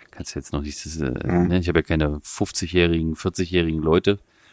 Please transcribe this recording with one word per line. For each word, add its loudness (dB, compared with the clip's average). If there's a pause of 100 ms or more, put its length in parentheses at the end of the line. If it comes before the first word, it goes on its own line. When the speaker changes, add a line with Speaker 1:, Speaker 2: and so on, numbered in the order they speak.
(100)
Speaker 1:
Kannst -12
du -6
jetzt -12
noch -4
nicht, -8
das, -8
äh, -4
Speaker 2:
Mhm. 4
Speaker 1:
ne? 2
Ich -2
hab 0
ja 4
keine 0
fünfzigjährigen, 0
vierzigjährigen 0
Leute, 4 (340)